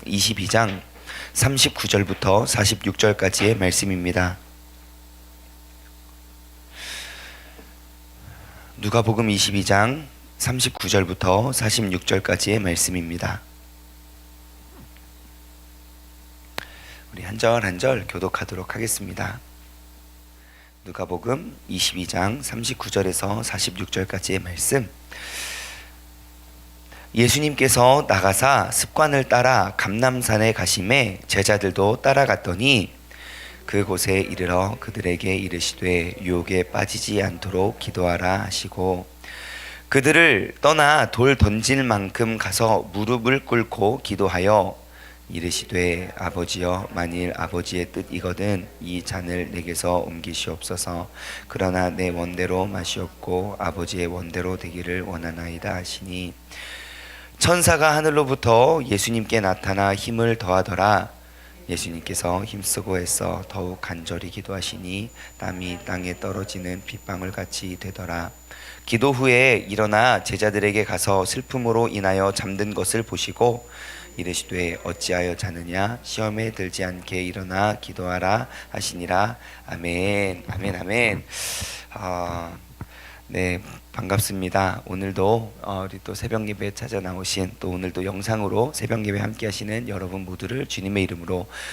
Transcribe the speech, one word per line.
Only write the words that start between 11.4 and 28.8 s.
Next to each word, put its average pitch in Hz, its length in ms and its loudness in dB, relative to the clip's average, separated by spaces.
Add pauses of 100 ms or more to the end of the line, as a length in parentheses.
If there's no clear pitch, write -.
사십육 107 540 0
절까지의 98 540 2
말씀입니다. 87 840 -2 (3750)
우리 - 120 -12
한 101 160 -8
절 117 240 6
한 90 160 -2
절 123 280 2
교독하도록 90 680 -4
하겠습니다. 101 640 -4 (1500)
누가복음 95 720 -4 (120)
이십이 92 360 -2
장 104 380 0
삼십구 117 480 -6
절에서 98 500 0
사십육 92 500 -4
절까지의 95 460 -2
말씀. 92 500 0 (2250)
예수님께서 135 960 6
나가사 98 640 4
습관을 143 540 2